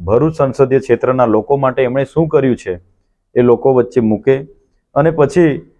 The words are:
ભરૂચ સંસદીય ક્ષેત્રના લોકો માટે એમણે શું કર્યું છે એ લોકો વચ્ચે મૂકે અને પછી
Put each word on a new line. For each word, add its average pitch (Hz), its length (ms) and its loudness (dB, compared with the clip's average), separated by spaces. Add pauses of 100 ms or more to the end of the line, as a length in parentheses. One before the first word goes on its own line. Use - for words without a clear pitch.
ભરૂચ 120 320 0
સંસદીય 135 460 0
ક્ષેત્રના 123 460 0
લોકો 110 320 0
માટે 135 260 -2
એમણે 131 200 -2
શું 160 240 -2
કર્યું 131 280 0
છે 90 260 -8 (540)
એ 123 60 2
લોકો 120 320 2
વચ્ચે 123 280 0
મૂકે 113 460 0 (480)
અને 151 160 0
પછી 156 680 -2